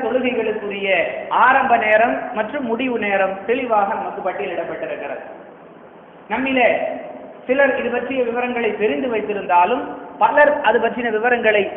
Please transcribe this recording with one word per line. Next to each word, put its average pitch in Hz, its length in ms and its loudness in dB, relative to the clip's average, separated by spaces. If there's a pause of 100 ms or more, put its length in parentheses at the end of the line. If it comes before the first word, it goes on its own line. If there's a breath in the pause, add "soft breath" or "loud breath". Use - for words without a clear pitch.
தொழுகைகளுக்குரிய 214 840 -2 (580)
ஆரம்ப 262 320 4
நேரம் 214 380 4 (220)
மற்றும் 254 320 -4
முடிவு 240 300 -2
நேரம் 196 360 0 (140)
தெளிவாக 226 400 0 (100)
நமக்கு 180 280 -8
பட்டியலிடப்பட்டிருக்கிறது. 160 960 -6 (1080)
நம்மிலே 262 380 2 (760)
சிலர் 262 340 4
இது 233 120 -2
பற்றிய 247 320 -2
விவரங்களை 233 460 -2 (120)
தெரிந்து 262 300 0
வைத்திருந்தாலும் 202 720 2 (380)
பலர் 285 300 6 (160)
அது 226 120 4
பற்றின 233 340 -2
விவரங்களை 220 480 2 (160)